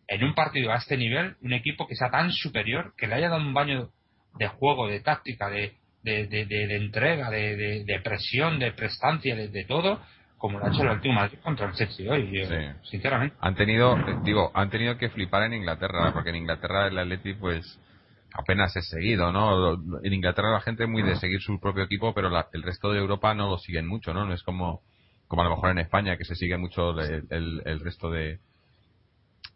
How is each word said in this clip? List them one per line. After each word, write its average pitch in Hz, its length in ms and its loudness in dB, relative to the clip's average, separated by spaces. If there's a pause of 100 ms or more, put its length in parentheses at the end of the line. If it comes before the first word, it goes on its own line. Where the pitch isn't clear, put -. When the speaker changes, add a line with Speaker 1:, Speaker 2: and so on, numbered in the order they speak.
Speaker 1:
en 101 160 -2
un 147 100 0
partido 131 380 0
a 117 40 4
este 135 200 -2
nivel, 131 460 -2
un 127 100 -4
equipo 139 340 -2
que - 100 -12
sea 127 140 -2
tan 165 200 2
superior, 127 680 -4
que 117 100 -4
le 107 100 -2
haya 165 120 2
dado 165 140 0
un 143 120 -2
baño 135 360 0 (480)
de 107 100 0
juego, 131 400 0
de 101 120 -4
táctica, 123 500 -4
de, 101 240 -4 (280)
de, 107 240 -2
de, 107 200 -4
de, 104 220 -2
de 104 80 -2
entrega, 117 540 0
de, 107 260 -2
de, 104 280 -4
de 101 160 -2
presión, 131 580 -2
de 120 140 0
prestancia, 131 600 0
de, 110 140 -4
de 101 160 -8
todo, 170 360 0 (380)
como 104 200 4
lo 101 80 -2
ha - 20 6
hecho - 140 6
el 135 60 8
Atlético 107 260 2
de 104 60 6
Madrid 101 220 2
contra 127 240 0
el 95 80 -4
Chelsea 98 360 -2
hoy, 127 220 2
yo, 95 140 0
Speaker 2:
Sí. 78 440 -4
Speaker 1:
sinceramente. 131 500 0
Speaker 2:
Han 95 160 2
tenido, 113 420 6
eh, 90 240 0
digo, 104 320 2
han 98 160 2
tenido 117 260 0
que 123 140 -2
flipar 98 320 0
en 117 120 0
Inglaterra, 87 580 0
porque 82 180 -2
en 85 60 -4
Inglaterra 85 500 0
el 92 120 -2
Atleti, 92 360 -4
pues, 90 460 -4 (520)
apenas 95 440 0
es 85 120 -4
seguido, 87 440 2
¿no? 95 420 4 (300)
En 98 80 0
Inglaterra 95 400 2
la 104 80 2
gente 113 240 -4
es 113 40 0
muy 110 140 0
de 92 140 2
seguir 92 240 -2
su 101 180 -4
propio 98 240 -2
equipo, 101 320 -2
pero 95 160 0
la, 85 220 0
el 82 100 -6
resto 90 300 -4
de 104 80 2
Europa 101 340 2
no 104 140 0
lo 92 100 0
siguen 82 300 -4
mucho, 90 260 -4
¿no? 98 100 0
No 92 100 -2
es 87 100 -6
como 90 380 -4 (460)
como 85 140 2
a - 20 4
lo 87 60 2
mejor 92 200 2
en 90 80 2
España, 92 380 2
que 82 80 -12
se 85 100 -8
sigue 87 220 -2
mucho 87 440 -2
el, 76 300 -4
el, 82 340 -4
el 76 160 -4
resto 85 300 -8
de, 80 280 -4 (1160)